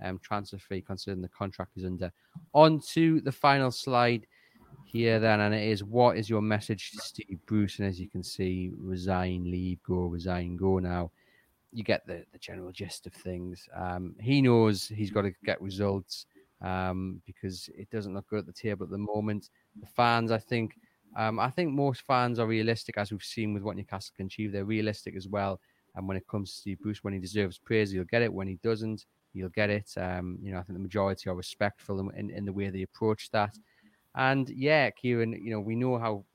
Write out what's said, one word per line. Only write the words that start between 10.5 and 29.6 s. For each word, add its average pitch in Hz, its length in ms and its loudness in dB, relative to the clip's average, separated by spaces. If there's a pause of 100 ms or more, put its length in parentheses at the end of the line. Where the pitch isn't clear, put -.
go 92 220 4
now. 90 320 -2 (600)
You 113 100 -8
get 98 240 0
the, 87 260 -10
the - 60 -20
general 90 340 -12
gist - 340 -12
of 90 60 -16
things. 90 640 -8
Um, 90 460 -6
he 131 200 4
knows 113 460 6
he's 107 240 -4
gotta 101 220 2 (120)
get - 160 -2
results, 98 680 -2 (360)
um, 92 640 -4
because - 500 -10
it 98 140 -14
doesn't 101 240 -6
look 98 140 -10
good 107 100 -2
at 101 80 -6
the 87 60 -16
table 101 320 -4
at 80 60 -8
the 95 80 -4
moment. 104 520 -2 (300)
The 104 60 -18
fans, 117 440 4
I 113 80 4
think, 113 400 -2 (380)
um, 110 240 0
I 123 100 2
think 165 220 0
most 139 300 0
fans 123 360 2
are 117 80 2
realistic, 113 500 0
as 104 140 -2
we've 104 120 -6
seen 107 320 -2
with 101 80 -4
what 101 140 -4
Newcastle 98 400 -10
can 95 100 -6
achieve. 104 260 -6
They're 98 120 -2
realistic 107 520 -2
as 95 100 -10
well. 98 340 -2 (360)
And 95 100 -6
when 95 100 -2
it 92 120 -8
comes 101 240 -4
to - 60 -14
Steve 95 220 -8
Bruce, 104 220 -6
when 98 120 -4
he 98 40 -4
deserves 95 400 -2
praise, 107 320 2
he'll 92 140 -2
get 117 180 2
it. 110 100 0
When 95 140 -6
he 95 160 -6
doesn't, 110 440 -4 (260)
he'll 92 160 -6
get 104 220 0